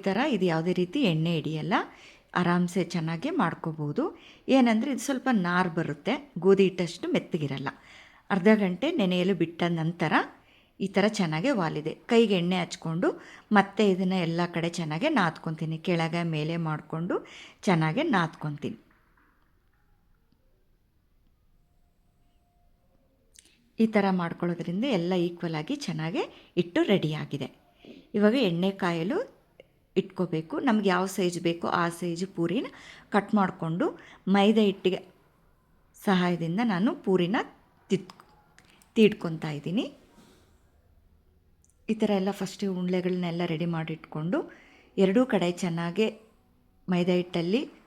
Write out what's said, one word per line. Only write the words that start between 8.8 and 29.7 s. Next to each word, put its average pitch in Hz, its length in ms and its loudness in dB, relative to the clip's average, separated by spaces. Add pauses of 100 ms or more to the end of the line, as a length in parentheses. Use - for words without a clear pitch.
ನೆನೆಯಲು 180 420 2
ಬಿಟ್ಟ 165 200 -4 (180)
ನಂತರ 160 320 -2 (720)
ಈ - 100 -4
ಥರ 202 120 4 (100)
ಚೆನ್ನಾಗಿ 170 420 0
ವಾಲಿದೆ. 156 340 -2 (180)
ಕೈಗೆ 226 320 6
ಎಣ್ಣೆ 180 180 0
ಹಚ್ಕೊಂಡು 170 480 -2 (480)
ಮತ್ತೆ 196 260 2 (120)
ಇದನ್ನ 185 200 0 (120)
ಎಲ್ಲ 165 140 -2 (140)
ಕಡೆ 170 140 0 (100)
ಚೆನ್ನಾಗಿ 165 300 -2 (100)
ನಾದ್ಕೊತೀನಿ. 160 580 -2 (100)
ಕೆಳಗೆ 170 360 0 (120)
ಮೇಲೆ 156 200 -2 (140)
ಮಾಡ್ಕೊಂಡು 160 460 -4 (520)
ಚೆನ್ನಾಗಿ 165 360 2 (120)
ನಾದ್ಕೊತೀನಿ. 156 640 -4 (4000)
ಈ 220 180 4
ಥರ 202 100 4 (160)
ಮಾಡ್ಕೊಳ್ಳೋದ್ರಿಂದ 175 640 -4 (140)
ಎಲ್ಲ 175 120 -2 (140)
ಈಕ್ವಲ್ 175 340 -4
ಆಗಿ 262 160 -6 (100)
ಚೆನ್ನಾಗಿ 165 380 -4 (360)
ಹಿಟ್ಟು 226 220 0 (100)
ರೆಡಿಯಾಗಿದೆ. 151 580 -2 (680)
ಇವಾಗ 208 140 4 (140)
ಎಣ್ಣೆ 180 240 0 (120)
ಕಾಯಲು 175 360 -2 (800)